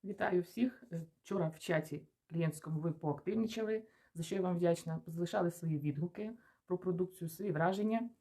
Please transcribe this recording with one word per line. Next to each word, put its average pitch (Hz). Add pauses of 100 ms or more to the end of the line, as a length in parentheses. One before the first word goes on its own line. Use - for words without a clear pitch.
Вітаю 185
всіх. 240
Е, 165 (160)
вчора 180
в 160
чаті 151 (280)
клієнтському 160
ви 160
поактивнічали, 220 (300)
за 165
що 196
я 190
вам 180
вдячна. 170
Залишали 170
свої 160
відгуки 165 (340)
про 180
продукцію, 180
свої 196
враження. 208 (120)